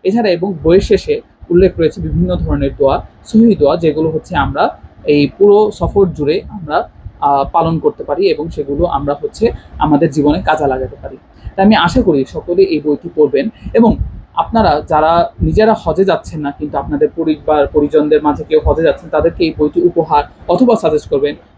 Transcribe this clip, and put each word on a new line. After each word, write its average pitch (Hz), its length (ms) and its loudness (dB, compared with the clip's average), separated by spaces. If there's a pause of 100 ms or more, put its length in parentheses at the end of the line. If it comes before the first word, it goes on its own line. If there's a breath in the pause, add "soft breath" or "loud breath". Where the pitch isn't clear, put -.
এছাড়া 208 280 0
এবং 175 320 -2
বইয়ের 170 180 4
শেষে 175 400 -2 (300)
উল্লেখ 175 280 4
রয়েছে 165 220 -2
বিভিন্ন 170 360 -2
ধরনের 147 420 -2
দোয়া, 143 240 0 (220)
সহিহ 220 340 4
দোয়া, 147 180 2
যেগুলো 160 340 -2
হচ্ছে 156 260 -6
আমরা 139 420 -2 (260)
এই 147 240 2 (100)
পুরো 202 320 6
সফর 190 420 0
জুড়ে 151 360 -2
আমরা, 170 400 -6 (320)
আহ, 143 320 0
পালন 165 260 0
করতে 147 260 -4
পারি 170 260 0
এবং 151 180 -4
সেগুলো 143 360 -4
আমরা 143 380 -4
হচ্ছে - 300 -2 (260 loud breath)
আমাদের 151 320 2
জীবনে 147 320 0
কাজে 156 240 -2
লাগাতে 131 360 -4
পারি। - 140 -14 (400 loud breath)
তাই 190 80 2
আমি 214 100 6
আশা 175 280 2
করি 151 260 2
সকলে 175 340 -2
এই 170 180 0
বইটি 147 340 -2
পড়বেন 143 340 2 (260 loud breath)
এবং 220 220 4 (380)
আপনারা 165 540 0
যারা 160 420 2 (100)
নিজেরা 208 340 2 (100)
হজে 170 200 0
যাচ্ছেন 165 360 -4
না 143 100 -6
কিন্তু 147 280 -8
আপনাদের 147 380 -2
পরিবার 151 500 0
পরিজনদের 147 560 0
মাঝে 147 220 -2
কেউ 156 200 0
হজে 151 180 0
যাচ্ছেন 156 260 -2
তাদেরকে 165 360 -2
এই 160 140 -2
বইটি 151 240 0
উপহার 160 420 0 (240)
অথবা 233 280 2
সাজেস্ট 151 320 -2
করবেন, 143 260 -2 (240)